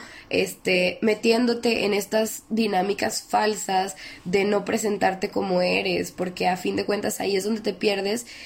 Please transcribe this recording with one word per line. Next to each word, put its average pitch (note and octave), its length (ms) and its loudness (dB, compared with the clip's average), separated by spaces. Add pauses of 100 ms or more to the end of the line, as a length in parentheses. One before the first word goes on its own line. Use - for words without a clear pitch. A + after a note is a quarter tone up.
(280)
este, F3+ 720 0
metiéndote A3+ 840 2
en G3+ 80 2
estas A3 560 -2
dinámicas G3+ 720 0
falsas G3 760 0 (300)
de G3 180 2
no G3+ 220 2
presentarte G3+ 640 0
como F#3+ 320 2
eres, F3+ 500 0
porque F3+ 340 -4
a F3+ 120 2
fin G3 180 -2
de G3 80 0
cuentas G3+ 360 -2
ahí F#3+ 160 0
es F#3+ 80 0
donde G#3+ 180 -2
te G#3 100 -2
pierdes G3+ 540 -2 (200)